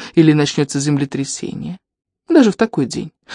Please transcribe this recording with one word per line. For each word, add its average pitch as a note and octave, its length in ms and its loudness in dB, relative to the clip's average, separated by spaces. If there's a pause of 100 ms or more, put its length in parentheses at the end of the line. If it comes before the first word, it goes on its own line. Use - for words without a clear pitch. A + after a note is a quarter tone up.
(140)
или D#3+ 180 6
начнётся C#3+ 480 0
землетрясение. C#3 1000 -4 (500)
Даже C4+ 240 4
в - 40 -8
такой F#3+ 300 -2
день, - 260 -10 (220)